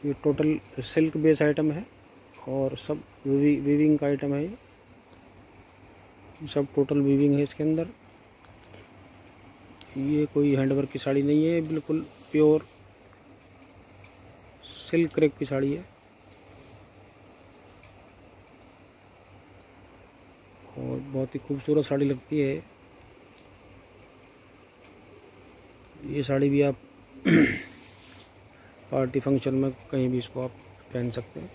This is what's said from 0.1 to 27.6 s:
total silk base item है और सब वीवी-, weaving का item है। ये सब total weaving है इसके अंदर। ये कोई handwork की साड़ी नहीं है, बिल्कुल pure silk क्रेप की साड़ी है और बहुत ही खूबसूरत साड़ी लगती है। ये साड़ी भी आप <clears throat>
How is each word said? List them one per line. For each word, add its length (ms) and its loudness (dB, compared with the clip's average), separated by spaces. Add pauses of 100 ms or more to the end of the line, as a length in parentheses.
total 460 0 (200)
silk 380 -2
base 240 4
item 300 2
है 140 -8 (640)
और 300 -4
सब 260 -8 (240)
वीवी-, 360 2
weaving 360 4
का 80 -2
item 260 -2
है। 100 -2
ये 2000 -20
सब 280 -2
total 220 2
weaving 380 4
है 80 2
इसके 200 -6
अंदर। 240 -2 (2000)
ये 280 0
कोई 300 2
handwork 340 0
की 100 -10
साड़ी 240 0
नहीं 220 2
है, 160 0
बिल्कुल 440 -4 (260)
pure 360 4 (2000)
silk 480 -2
क्रेप 240 2
की 80 -6
साड़ी 280 -2
है 120 -10 (4000)
और 220 -6
बहुत 360 -6
ही 40 -8
खूबसूरत 460 -2
साड़ी 200 0
लगती 340 -4
है। 240 -2 (3500)
ये 180 -4
साड़ी 260 2
भी 120 2
आप 160 0 (500)
<clears throat> 200 6 (1400)